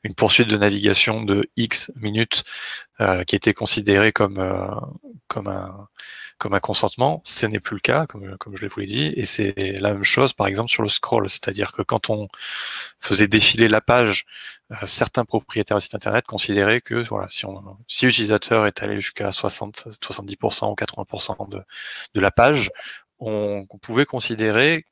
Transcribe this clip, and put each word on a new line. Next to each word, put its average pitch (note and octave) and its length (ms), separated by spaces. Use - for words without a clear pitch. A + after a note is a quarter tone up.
une G2+ 100
poursuite A2+ 340
de G#2+ 80
navigation G2+ 640
de G2+ 360
X - 380
minutes, A2 480
euh, F#2 220
qui - 120
était G#2 160
considérée G#2 600
comme, G2 260
euh, F#2 280
comme G2+ 220
un, G2 380
comme G2+ 160
un F#2+ 60
consentement. B2+ 640
Ce - 200
n'est G#2+ 160
plus - 140
le F#2+ 60
cas, D3 260
comme, G2 320
comme G2 180
je G#2 100
vous G2+ 140
l'ai G2 60
dit, C3+ 300
et A#2 100
c'est G2+ 280
la G#2 140
même G2+ 120
chose, B2+ 280
par G2+ 140
exemple, G#2 240
sur - 120
le G#2 60
scroll. G#2 400
C'est-à-dire G2+ 440
que G#2 100
quand - 260
on G#2 200
faisait G#2 280
défiler A2 400
la G#2+ 140
page, A#2+ 420
euh, G#2 140
certains - 420
propriétaires G#2+ 500
de G2 60
sites - 140
internet G#2+ 280
considéraient G#2 560
que, A#2 280
voilà, G2 200
si - 160
on, F#2+ 160
si - 180
l'utilisateur G#2+ 600
est - 160
allé G#2 120
jusqu'à G2+ 380
soixante, - 560
soixante-dix G2+ 340
pour G#2+ 180
cent G#2+ 160
ou G#2 40
quatre-vingts G#2 300
pour G2+ 160
cent - 160
de, G2 120
de G2+ 60
la F#2+ 100
page, B2+ 400
on, G#2 480
on G2 100
pouvait A#2+ 280
considérer A#2+ 840